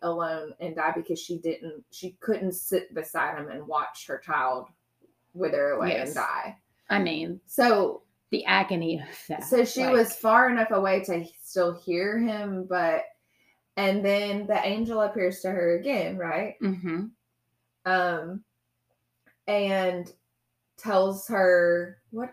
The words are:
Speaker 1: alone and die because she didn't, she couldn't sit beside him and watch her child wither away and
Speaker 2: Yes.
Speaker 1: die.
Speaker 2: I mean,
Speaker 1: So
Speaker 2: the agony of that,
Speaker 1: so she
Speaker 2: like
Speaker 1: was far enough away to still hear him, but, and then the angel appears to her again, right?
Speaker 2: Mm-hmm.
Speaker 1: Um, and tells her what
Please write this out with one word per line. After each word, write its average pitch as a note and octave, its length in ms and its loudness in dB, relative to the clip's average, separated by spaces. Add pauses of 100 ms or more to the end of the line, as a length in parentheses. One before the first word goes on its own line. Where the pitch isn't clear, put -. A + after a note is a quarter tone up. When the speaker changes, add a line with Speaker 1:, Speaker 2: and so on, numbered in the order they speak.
Speaker 1:
alone D#3+ 580 -4
and D#3+ 160 -8
die D#3+ 180 0
because E3 280 -4
she E3+ 160 -8
didn't, D#3+ 520 -6
she - 300 -14
couldn't F#3+ 320 -2
sit - 420 -4
beside D#3 440 -4
him D3 120 -8
and D3 160 -12
watch D3 420 -6
her C#3+ 100 -6
child C3 500 -2 (680)
wither D3 380 0
away C#3+ 240 0
and - 120 -2
Speaker 2:
Yes. D3+ 80 -6
Speaker 1:
die. - 420 -4 (320)
Speaker 2:
I G3+ 100 2
mean, E3+ 460 -4
Speaker 1:
So A3 560 2 (300)
Speaker 2:
the G#3+ 140 -2
agony F#3 540 2
of C#3 80 -14 (220)
that, D3+ 160 -6
Speaker 1:
so B3 180 4
she B3+ 220 -2
Speaker 2:
like C4 80 2
Speaker 1:
was A3+ 220 4
far A#3 340 6
enough A#3 220 2
away F#3+ 340 2
to E3+ 200 -2 (160)
still F3 320 0
hear F#3 460 -2
him, G#3 500 -2
but, E3 360 0 (720)
and G3 260 2
then G3+ 440 0
the G#3 200 2
angel A3 340 0
appears F#3+ 400 0
to F#3+ 80 -2
her F3 300 2
again, F#3+ 380 -2
right? F3 440 -4
Speaker 2:
Mm-hmm. F3+ 440 -2 (800)
Speaker 1:
Um, F3+ 580 -2 (1040)
and F#3+ 640 0 (640)
tells G3 520 2
her F3+ 680 4 (140)
what A#3+ 200 -8